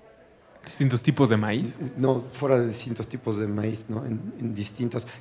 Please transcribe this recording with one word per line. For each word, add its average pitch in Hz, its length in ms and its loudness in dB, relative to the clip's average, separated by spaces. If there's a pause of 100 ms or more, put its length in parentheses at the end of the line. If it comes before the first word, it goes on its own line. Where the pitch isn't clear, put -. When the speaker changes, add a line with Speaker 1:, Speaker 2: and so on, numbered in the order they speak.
(640)
Speaker 1:
¿Distintos 120 380 2
tipos 139 260 6
de 110 80 6
maíz? 107 380 0 (220)
Speaker 2:
No, 127 240 2 (120)
fuera 135 260 4
de 120 80 2
distintos 110 400 -6
tipos 113 300 -4
de 107 100 0
maíz, 107 420 -2
¿no? 113 160 -4
En, 123 340 -6
en 117 160 -4
distintas, 117 520 -4 (140)